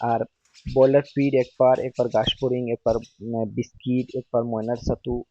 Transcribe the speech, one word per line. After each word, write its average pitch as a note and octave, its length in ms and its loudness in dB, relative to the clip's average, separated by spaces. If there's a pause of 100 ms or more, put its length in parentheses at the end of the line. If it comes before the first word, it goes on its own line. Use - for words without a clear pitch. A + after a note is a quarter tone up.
আর A#2 180 0 (540)
ব্রয়লার C3+ 280 6
ফিড C#3 320 -2
একবার, B2+ 460 2
একবার B2+ 280 -2
ঘাস A2+ 200 0 (140)
ফড়িং, B2 300 -2
একবার, A#2 260 0
উম, A2+ 480 -6
বিস্কিট, B2 720 -4
একবার B2 260 -2
ময়নার A#2 340 -4
ছাতু A#2+ 540 -4